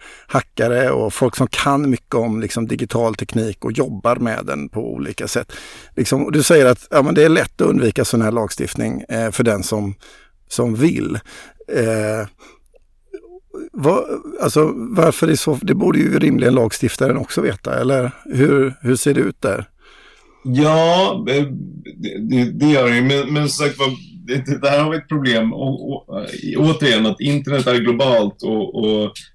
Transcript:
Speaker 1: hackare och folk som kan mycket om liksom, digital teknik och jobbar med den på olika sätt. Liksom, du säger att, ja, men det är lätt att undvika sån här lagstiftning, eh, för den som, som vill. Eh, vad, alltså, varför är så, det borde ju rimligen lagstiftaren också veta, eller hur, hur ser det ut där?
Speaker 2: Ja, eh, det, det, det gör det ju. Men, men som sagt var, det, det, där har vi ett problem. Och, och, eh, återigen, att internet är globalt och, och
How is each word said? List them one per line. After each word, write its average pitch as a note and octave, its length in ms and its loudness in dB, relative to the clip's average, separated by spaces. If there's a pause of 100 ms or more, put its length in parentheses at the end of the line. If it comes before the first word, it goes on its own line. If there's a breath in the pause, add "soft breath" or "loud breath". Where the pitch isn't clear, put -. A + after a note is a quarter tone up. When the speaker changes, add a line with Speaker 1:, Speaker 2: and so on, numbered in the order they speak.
(260 loud breath)
Speaker 1:
hackare B2 640 0
och A#2 240 -2
folk B2+ 220 0
som D#3+ 100 2
kan C#3+ 440 0
mycket - 240 -2
om A2+ 260 0
liksom, A2+ 260 -4
digital A#2 480 -2
teknik - 500 -4
och A2+ 80 -4
jobbar A#2+ 440 -2
med A2+ 300 -4
den C#2+ 220 -6
på A2+ 240 -8
olika - 360 -8
sätt. - 240 -4 (440 loud breath)
Liksom, C3+ 360 0
du D3 100 2
säger D3 240 6
att, B2 240 2
ja, D3 120 4
men D3 120 0
det D3 100 6
är D#3+ 40 8
lätt D#3+ 320 0
att - 80 2
undvika B2 360 2
sån A2+ 180 0
här A2 100 0
lagstiftning, A2+ 760 -4
eh, A2+ 220 -4
för B2 140 0
den G#2 180 0
som, G#2 320 -4 (540 soft breath)
som A#2+ 260 -2
vill. A#2 400 0 (580 loud breath)
Eh, A2 560 -2 (1400 soft breath)
vad, E3+ 320 2 (380)
alltså, D#3 320 2
varför F#3 540 0
är D#3 80 4
så, D3 260 0
det - 120 2
borde E3 240 2
ju - 200 2
rimligen B2 360 4
lagstiftaren B2 640 0
också - 240 -6
veta, B2 400 -2
eller B2+ 300 0 (140)
hur, C3+ 560 2
hur B2+ 160 2
ser C#3 180 2
det C3+ 60 0
ut - 220 -2
där? - 260 -2 (760 soft breath)
Speaker 2:
Ja, D#3+ 840 2
eh, C#3+ 160 2 (520)
det, - 220 -8
det, A#2+ 340 2
det C#3+ 140 0
gör C3+ 220 4
det A#2+ 80 2
ju. B2 60 2
Men, C#3 300 0
men D3 160 0
som D3 180 -2
sagt C#3 120 -4
var, C3+ 100 0 (380)
det, C3 200 -4
det, C#3 140 -2
där C#3+ 220 2
har D#3 80 0
vi D#3+ 60 -2
ett D3+ 120 -10
problem. A#2 440 0
Och, - 400 -6
och, - 280 -10
eh, - 60 -10 (300)
återigen, D3 500 2
att G#2 140 -2
internet C#3 460 -2
är B2 120 2
globalt A#2 640 2
och, A2 320 -4
och G#2+ 380 0 (220 loud breath)